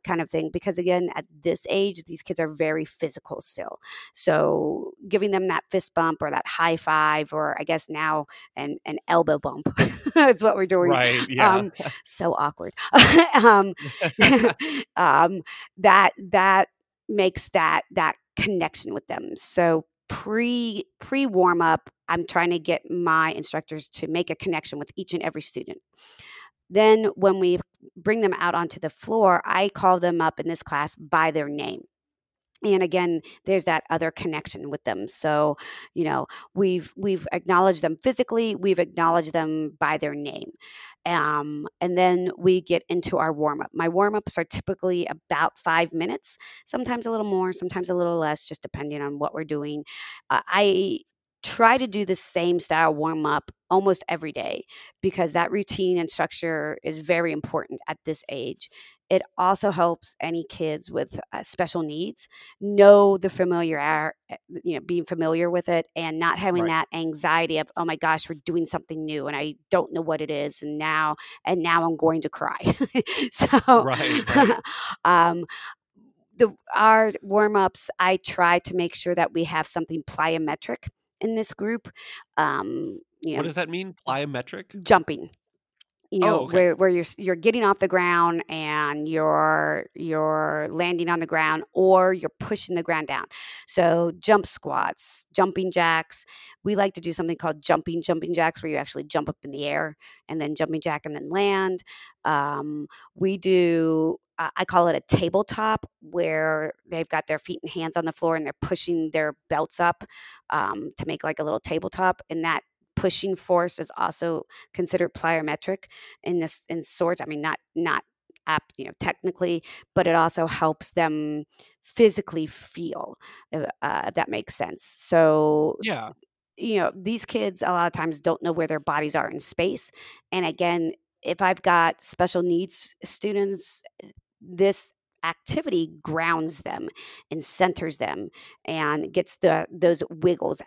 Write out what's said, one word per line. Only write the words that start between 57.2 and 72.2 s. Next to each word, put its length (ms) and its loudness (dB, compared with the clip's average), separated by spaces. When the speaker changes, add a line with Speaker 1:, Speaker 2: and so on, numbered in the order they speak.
Speaker 1:
important 560 -6
at 180 -8
this 240 -6
age. 400 -10
It 120 4
also 340 2
helps 480 0
any 300 -4
kids 420 -6
with, 260 -6
uh, 120 -8
special 380 -2
needs 460 -8
know 580 10
the 120 -2
familiar, 840 -2
eh, 60 -12
you 120 -4
know, 60 -8
being 240 -4
familiar 440 -2
with 200 -4
it 260 0
and 240 -6
not 200 2
having 240 0
Speaker 2:
Right. 60 -2
Speaker 1:
that 220 0
anxiety 680 -2
of, 180 -6
"Oh 80 -2
my 100 -4
gosh, 320 -2
we're 160 -12
doing 220 -2
something 400 -8
new 220 -6
and 100 -6
I 180 -6
don't 240 0
know 80 -4
what 200 -2
it 100 -6
is, 300 -6
and 160 -8
now, 380 0
and 160 0
now 240 2
I'm 100 0
going 260 2